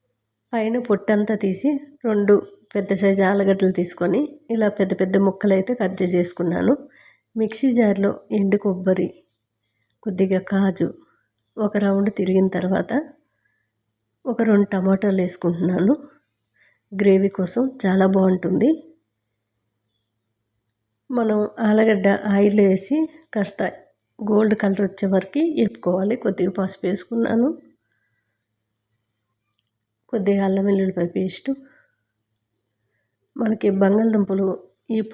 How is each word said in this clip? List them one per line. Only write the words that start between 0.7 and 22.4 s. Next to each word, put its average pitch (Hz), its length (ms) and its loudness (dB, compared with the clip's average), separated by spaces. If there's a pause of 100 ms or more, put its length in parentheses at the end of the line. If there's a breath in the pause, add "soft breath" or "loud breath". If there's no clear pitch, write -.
పొట్టంతా 208 560 0
తీసి 190 280 -2 (360)
రెండు 208 300 4 (380)
పెద్ద 190 140 -4 (120)
సైజు 196 300 2
ఆలుగడ్డలు 196 500 2
తీసుకొని 175 420 -2 (320)
ఇలా 208 240 0
పెద్ద 190 140 0 (100)
పెద్ద 190 140 0 (100)
ముక్కలు 196 300 0
అయితే 190 240 -2
కట్ 190 220 -4
చేసేసుకున్నాను. 175 720 0 (680 soft breath)
మిక్సీ 220 380 0
జార్లో 202 340 2 (260)
ఎండు 196 260 2
కొబ్బరి, 185 440 0 (1000)
కొద్దిగా 185 340 0 (120)
కాజు 190 360 0 (760 soft breath)
ఒక 208 100 -4 (100)
రౌండ్ 202 240 0 (100)
తిరిగిన 190 280 2 (100)
తర్వాత 185 340 -2 (1400)
ఒక 226 160 -2
రెండు 202 240 4
టమాటాలు 190 520 0
వేసుకుంటున్నాను. 180 680 0 (1000 loud breath)
గ్రేవీ 196 460 2
కోసం 190 240 -2 (220)
చాలా 190 220 2 (100)
బాగుంటుంది. 185 540 2 (2500)
మనం 220 200 0 (300)
ఆలుగడ్డ 214 400 2 (260)
ఆయిల్ 202 320 4